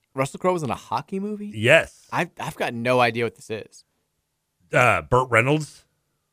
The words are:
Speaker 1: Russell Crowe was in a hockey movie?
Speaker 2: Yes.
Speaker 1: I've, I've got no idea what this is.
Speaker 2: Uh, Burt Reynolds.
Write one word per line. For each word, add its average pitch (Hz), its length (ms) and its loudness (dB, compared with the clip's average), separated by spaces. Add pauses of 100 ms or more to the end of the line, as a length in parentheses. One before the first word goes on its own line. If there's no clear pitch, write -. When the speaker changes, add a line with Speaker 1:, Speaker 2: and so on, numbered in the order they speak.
(140)
Speaker 1:
Russell 135 240 -4
Crowe 180 140 0
was 175 100 -2
in 123 80 -4
a 101 60 -2
hockey 143 440 -8
movie? 208 340 -8
Speaker 2:
Yes. 120 580 2
Speaker 1:
I've, 156 260 -4
I've 135 180 -10
got 143 180 -4
no 123 260 2
idea 117 240 0
what 110 120 -6
this - 140 -20
is. - 340 -12 (880)
Speaker 2:
Uh, 117 300 4
Burt 123 280 2
Reynolds. 135 540 0 (480)